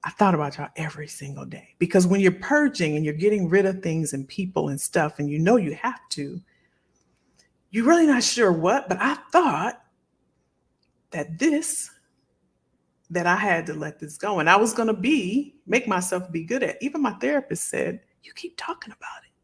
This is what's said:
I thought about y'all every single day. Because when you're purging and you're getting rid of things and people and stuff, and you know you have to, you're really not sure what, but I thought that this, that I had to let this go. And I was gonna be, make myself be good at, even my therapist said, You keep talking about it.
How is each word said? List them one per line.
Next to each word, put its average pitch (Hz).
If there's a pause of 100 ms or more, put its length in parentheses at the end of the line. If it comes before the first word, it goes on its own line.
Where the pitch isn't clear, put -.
I -
thought 196
about 147
y'all 143
every 151
single 139
day. -
Because 180
when 196
you're 190
purging 185
and 151
you're 151
getting 196
rid 190
of 185
things 160
and 139
people 185
and 139
stuff, 151
and 147
you 147
know 185
you 160
have 247 (100)
to, 143 (1300)
you're 226
really 330
not 262
sure 220
what, 180
but 190
I 269 (180)
thought 240 (1300)
that 160
this, 302 (1200)
that 170
I 175
had 185
to 160
let 156
this 151
go. 202
And 160
I 185
was 220
gonna 226
be, 226 (100)
make 220
myself 185
be 165
good 240
at, -
even 285
my 240
therapist 269
said, - (220)
You -
keep -
talking -
about -
it. - (120)